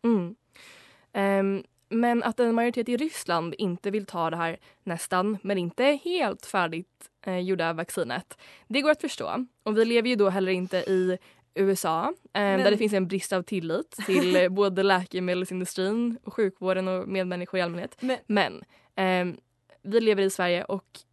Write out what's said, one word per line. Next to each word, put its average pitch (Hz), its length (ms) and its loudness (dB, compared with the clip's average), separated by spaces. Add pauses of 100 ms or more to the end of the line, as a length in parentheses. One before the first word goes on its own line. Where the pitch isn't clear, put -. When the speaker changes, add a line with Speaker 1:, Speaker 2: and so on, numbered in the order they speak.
Speaker 1:
Mm. 208 300 2 (760)
Ehm, 196 500 2 (260)
men 233 340 2
att 233 180 -2
en 233 140 4
majoritet 233 340 0
i 240 80 0
Ryssland 170 640 -4
inte 190 320 -4
vill 202 160 -4
ta 165 240 -2
det 165 60 -6
här 165 220 -4 (240)
nästan, 190 600 -2
men 196 160 -2
inte 175 260 -2 (200)
helt 339 420 -4
färdigt, 170 640 -4 (160)
eh, 185 120 -2
gjorda 175 340 -2
vaccinet, 160 680 -6 (300)
det 247 120 0
går 302 100 2
att 302 100 2
förstå. 254 460 -6 (160)
Och 214 160 0
vi 226 60 6
lever 233 240 2
ju 247 80 2
då 202 120 4
heller 190 240 0
inte 185 240 -2
i 185 420 2 (360)
U 196 160 2
S 190 140 0
A, 165 240 0
eh, 339 40 -2 (280)
Speaker 2:
Men 196 200 2
Speaker 1:
där 202 100 4
det 208 60 2
finns 214 160 0
en 185 160 0
brist 190 240 -4
av 185 100 -2
tillit 170 480 -4 (160)
till, 185 300 4
Speaker 2:
<laughs> - 0 -
Speaker 1:
eh, 180 120 6
både 190 340 2
läkemedelsindustrin 185 1400 0
och 202 100 -12
sjukvården 185 540 0
och 185 200 -4
medmänniskor 185 500 -4
i 180 40 2
allmänhet. 175 380 -6
Speaker 2:
Men 254 260 -2
Speaker 1:
Men, 170 380 0 (300)
ehm, 180 420 0 (460)
vi 220 180 2
lever 214 220 4
i 196 80 2
Sverige 180 340 0
och - 360 -8 (120)